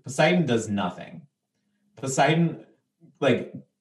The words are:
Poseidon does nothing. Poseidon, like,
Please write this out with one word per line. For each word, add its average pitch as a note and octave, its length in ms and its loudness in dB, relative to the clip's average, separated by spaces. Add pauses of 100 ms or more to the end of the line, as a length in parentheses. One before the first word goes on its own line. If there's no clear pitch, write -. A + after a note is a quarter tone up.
Poseidon E3 420 2
does A2+ 240 0
nothing. F#2+ 540 -6 (720)
Poseidon, D3+ 680 0 (560)
like, - 340 0 (280)